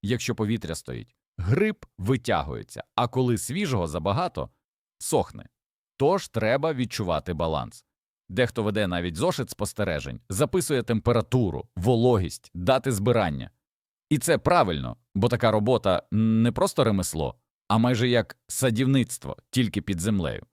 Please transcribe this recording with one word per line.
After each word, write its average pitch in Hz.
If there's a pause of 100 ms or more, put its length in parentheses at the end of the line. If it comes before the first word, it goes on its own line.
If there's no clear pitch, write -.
Якщо 120
повітря 104
стоїть, 62 (220)
гриб 170 (120)
витягується, 82 (120)
а 120
коли 123
свіжого 131
забагато, 87 (480)
сохне. - (480)
Тож 170
треба 139
відчувати 92
баланс. 76 (440)
Дехто 117
веде 104
навіть 87
зошит 123
спостережень, 76 (100)
записує 139
температуру, 113
вологість, 113
дати 131
збирання. 98 (600)
І 151
це 151
правильно, 90 (180)
бо 101
така 117
робота 107
не 113
просто 156
ремесло, 87 (320)
а 104
майже 120
як 120 (100)
садівництво, 127 (120)
тільки 104
під 92
землею. 82